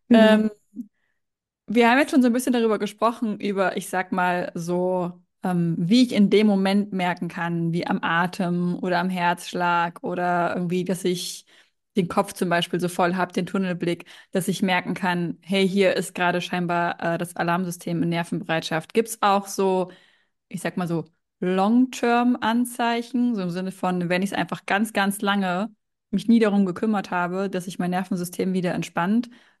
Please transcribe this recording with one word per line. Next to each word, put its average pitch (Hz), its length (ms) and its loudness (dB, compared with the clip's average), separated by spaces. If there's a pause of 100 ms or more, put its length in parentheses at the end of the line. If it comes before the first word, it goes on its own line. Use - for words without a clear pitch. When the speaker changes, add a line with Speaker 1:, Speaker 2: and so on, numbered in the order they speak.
Speaker 1:
Genau. 214 340 8
Speaker 2:
Ähm, 214 80 0 (1160)
wir 233 220 4
haben 254 100 6
jetzt 311 120 2
schon 285 100 6
so 247 60 6
ein 233 60 4
bisschen 254 200 0
darüber 226 260 2
gesprochen, 214 600 -2
über, 196 380 -2
ich 185 120 -8
sag 185 220 -4
mal, 180 440 0
so, 175 580 -2 (300)
ähm, 175 360 0
wie 214 240 4
ich 247 100 0
in 202 160 6
dem 208 180 6
Moment 196 460 2
merken 180 360 -2
kann, 170 440 -2
wie 170 140 -2
am 185 160 0
Atem 175 800 0
oder 180 180 0
am 185 100 0
Herzschlag 175 920 -2
oder 180 520 0
irgendwie, 180 300 -2
dass 180 200 -4
ich 180 400 -4 (500)
den 180 120 0
Kopf 196 260 -2
zum 185 160 -4
Beispiel 175 300 0
so 175 100 -2
voll 180 260 0
hab, 180 180 -2
den 180 120 -2
Tunnelblick, 175 600 -4 (260)
dass 185 160 -2
ich 185 140 -2
merken 185 320 0
kann, 175 480 -2
hey, 190 260 0
hier 190 280 4
ist - 200 -4
gerade 175 260 0
scheinbar, 175 600 -2 (140)
äh, - 20 -4
das 170 180 -8
Alarmsystem 170 680 -2
in 170 60 0
Nervenbereitschaft. 165 840 -4
Gibt's 226 280 0
auch 202 260 2
so, 185 440 0 (580)
ich 185 120 -10
sag - 160 -6
mal 180 100 -4
so, 165 180 -4 (340)
Long-Term-Anzeichen, 240 2000 0
so 196 60 -2
im 180 80 -2
Sinne 185 220 -6
von, 180 380 -2
wenn 180 120 2
ich's 196 120 -2
einfach 175 320 -4
ganz, 208 280 0
ganz 196 280 0
lange 196 480 -2 (420)
mich 202 160 -2
nie 226 120 6
darum 202 260 4
gekümmert 202 460 -2
habe, 185 380 -2
dass 185 160 -6
sich 180 140 -12
mein 180 120 -2
Nervensystem 180 640 -2
wieder 180 200 0
entspannt, 185 560 -2 (320)